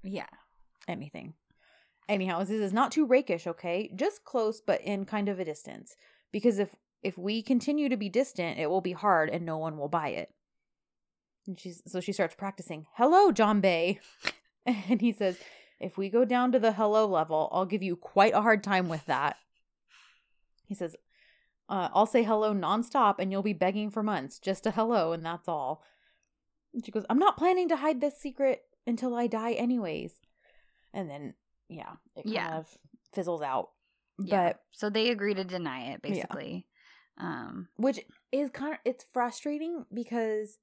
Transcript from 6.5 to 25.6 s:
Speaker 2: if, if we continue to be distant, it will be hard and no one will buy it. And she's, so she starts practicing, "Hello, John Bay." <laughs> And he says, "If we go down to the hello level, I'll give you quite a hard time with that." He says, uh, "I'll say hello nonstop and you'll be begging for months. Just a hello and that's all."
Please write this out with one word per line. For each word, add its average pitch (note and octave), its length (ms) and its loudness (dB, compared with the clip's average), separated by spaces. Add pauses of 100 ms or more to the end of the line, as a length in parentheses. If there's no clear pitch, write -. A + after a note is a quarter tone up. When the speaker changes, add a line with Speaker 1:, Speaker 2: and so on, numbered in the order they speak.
Speaker 2:
if, G3+ 160 -2 (260)
if - 160 -6
we G#3 240 -2
continue C#4+ 480 0
to A#3+ 80 0
be G3+ 120 -4
distant, F3+ 500 -2
it D#3 100 0
will F#3 120 2
be F3+ 100 -4
hard E3+ 380 4
and E3+ 160 -4
no D#3+ 120 -4
one D#3 200 -6
will C#3+ 120 -6
buy D3+ 200 0
it. - 240 -6 (1120)
And F#3 120 -12
she's, F3 280 -16
so F3+ 120 -4
she F3+ 140 -4
starts E3+ 220 0
practicing, F3 600 -12
"Hello, F4 360 8
John G#3 300 6
Bay." F3+ 420 4
<laughs> - 60 -20 (580)
And G#3 320 0
he A3+ 120 4
says, F#3+ 260 -2 (420)
"If - 160 -8
we G3 140 -4
go A#3 160 6
down B3 280 2
to C4 60 6
the A3 120 4
hello G#3+ 340 4
level, D#3+ 460 2
I'll F#3 160 0
give F#3 160 -2
you F3+ 120 -2
quite G3 380 4
a G#3 80 4
hard G#3+ 220 4
time F#3 260 0
with D#3 160 -6
that." C#3 320 0 (1300)
He - 80 -10
says, F3 220 -8 (760)
uh, F#3 240 -2
"I'll G#3+ 140 6
say A#3 160 4
hello G#3+ 320 2
nonstop G#3 640 2
and F#3+ 120 -2
you'll G3 120 -2
be G#3 100 0
begging F#3+ 380 0
for A3 100 -4
months. F3+ 380 -4
Just F#3+ 260 -4
a A3 60 0
hello A3 400 2
and E3 120 -4
that's E3 240 -6
all." D3+ 360 -4 (920)